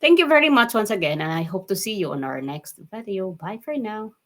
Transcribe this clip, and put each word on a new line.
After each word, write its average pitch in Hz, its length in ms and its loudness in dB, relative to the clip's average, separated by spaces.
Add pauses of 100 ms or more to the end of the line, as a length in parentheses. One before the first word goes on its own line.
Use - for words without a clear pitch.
Thank 330 160 6
you 339 80 4
very 302 240 6
much 233 240 4
once 220 160 0
again, 156 320 -2
and 156 80 -2
I 165 160 -2
hope 185 240 -6
to 196 80 0
see - 160 -6
you 185 160 -4
on 139 160 -4
our 135 160 -6
next 147 480 -12
video. 190 480 -8
Bye 208 240 -10
for 302 160 -8
now. 220 480 -8